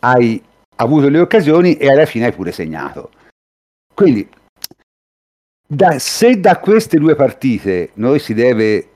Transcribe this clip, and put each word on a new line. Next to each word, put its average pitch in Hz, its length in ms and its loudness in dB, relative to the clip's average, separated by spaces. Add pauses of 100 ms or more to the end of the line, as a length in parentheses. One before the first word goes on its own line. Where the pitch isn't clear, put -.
hai 123 400 0 (360)
avuto 139 320 2
le 147 100 2
occasioni 175 580 2
e 139 140 0
alla 143 160 4
fine 117 200 -4
hai 120 60 -2
pure 87 200 -8
segnato. 78 580 -12 (800)
Quindi, 135 360 0 (1400)
da, 151 320 0
se 233 400 0
da 190 220 2
queste 214 380 0
due 151 180 2
partite 104 800 -2
noi 123 260 -2
si - 140 -8
deve 110 600 0